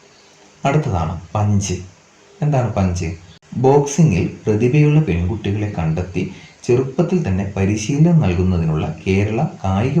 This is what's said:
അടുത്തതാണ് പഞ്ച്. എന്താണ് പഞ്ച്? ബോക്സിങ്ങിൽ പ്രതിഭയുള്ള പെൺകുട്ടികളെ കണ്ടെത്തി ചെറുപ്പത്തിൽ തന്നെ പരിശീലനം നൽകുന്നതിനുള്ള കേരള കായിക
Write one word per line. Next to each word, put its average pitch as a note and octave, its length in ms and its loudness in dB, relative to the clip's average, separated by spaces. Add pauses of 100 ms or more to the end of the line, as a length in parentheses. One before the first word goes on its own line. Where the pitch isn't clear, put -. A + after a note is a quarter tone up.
(680)
അടുത്തതാണ് F#2+ 480 0 (200)
പഞ്ച്. G#2 420 0 (680)
എന്താണ് C3 340 0
പഞ്ച്? F2+ 300 -2 (560)
ബോക്സിങ്ങിൽ C#3 600 4 (200)
പ്രതിഭയുള്ള C#3+ 640 2
പെൺകുട്ടികളെ G2+ 600 -2 (100)
കണ്ടെത്തി E2 440 -4 (440)
ചെറുപ്പത്തിൽ C3+ 600 0
തന്നെ F#2+ 180 -2 (120)
പരിശീലനം C#3+ 680 2
നൽകുന്നതിനുള്ള E2+ 600 0 (180)
കേരള G#2 360 0 (220)
കായിക A2 380 0